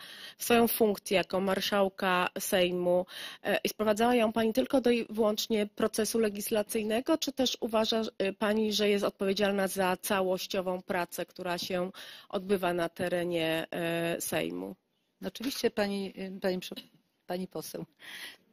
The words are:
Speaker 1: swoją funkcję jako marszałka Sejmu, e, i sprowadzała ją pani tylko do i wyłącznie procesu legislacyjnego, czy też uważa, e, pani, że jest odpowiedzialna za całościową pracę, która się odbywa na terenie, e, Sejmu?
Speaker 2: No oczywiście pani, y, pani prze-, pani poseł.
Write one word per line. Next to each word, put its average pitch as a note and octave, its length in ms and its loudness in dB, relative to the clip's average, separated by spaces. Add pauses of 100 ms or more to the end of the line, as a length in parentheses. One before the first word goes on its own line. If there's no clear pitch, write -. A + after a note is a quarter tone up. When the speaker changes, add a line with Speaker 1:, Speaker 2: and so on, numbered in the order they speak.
(400)
Speaker 1:
swoją A#3 300 4
funkcję G#3 480 2
jako F3+ 240 0
marszałka F#3+ 880 2 (100)
Sejmu, F3+ 680 2 (360)
e, G3+ 220 0
i - 40 0
sprowadzała A3 460 2
ją A3 180 4
pani A3+ 200 2
tylko C4 280 2
do A#3+ 100 2
i A#3 200 2
wyłącznie G#3+ 560 0
procesu A3 520 -2
legislacyjnego, A3 1000 0
czy - 140 -4
też - 280 0
uważa, A3 420 0 (160)
e, G3 140 0
pani, G#3+ 400 0
że G#3 160 2
jest G3+ 160 2
odpowiedzialna G3 640 0
za F#3 280 0
całościową F#3 840 -2
pracę, F3+ 440 -4
która F3+ 320 -6
się F3+ 320 -4 (380)
odbywa F#3 460 0
na E3+ 140 0
terenie, F3 840 0
e, E3+ 500 -2
Sejmu? F3 540 -4 (460)
Speaker 2:
No F#3+ 80 -6
oczywiście A#3 420 -2
pani, G3+ 420 -2 (240)
y, - 40 -14
pani F#3 200 0
prze-, - 140 -12 (520)
pani F3+ 220 -6
poseł. - 360 -8 (680)